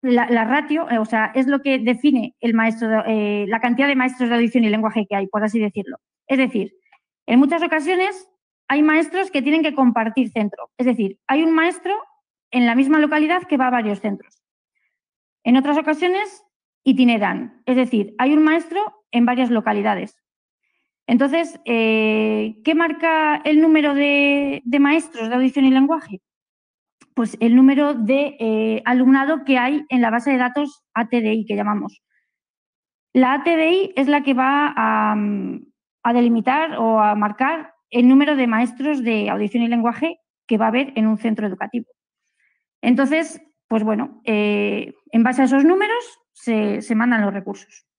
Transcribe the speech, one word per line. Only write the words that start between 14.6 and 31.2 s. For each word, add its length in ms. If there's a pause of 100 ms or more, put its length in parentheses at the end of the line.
En 120
otras 220
ocasiones 640 (460)
itineran, 800
es 100
decir, 440
hay 140
un 100
maestro 680
en 140
varias 240
localidades. 720 (840)
Entonces, 580
eh, 1000
¿qué 120
marca 640
el 220
número 360
de, 720
de 140
maestros 500
de 60
audición 300
y 60
lenguaje? 500 (960)
Pues 240
el 160
número 400
de, 440
eh, 460
alumnado 600
que 120
hay 320
en 120
la 100
base 200
de 60
datos 460 (100)
A 140
T 140